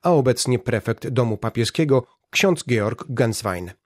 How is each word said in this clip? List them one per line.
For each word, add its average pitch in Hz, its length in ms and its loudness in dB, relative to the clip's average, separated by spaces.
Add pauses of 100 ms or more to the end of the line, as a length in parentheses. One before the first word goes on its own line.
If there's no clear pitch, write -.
a 180 80 0
obecnie 127 480 2
prefekt 117 500 -4
Domu 120 280 0
Papieskiego, 120 680 0 (240)
ksiądz - 340 0
Georg 113 440 -2
Genswein. 104 640 -2 (160)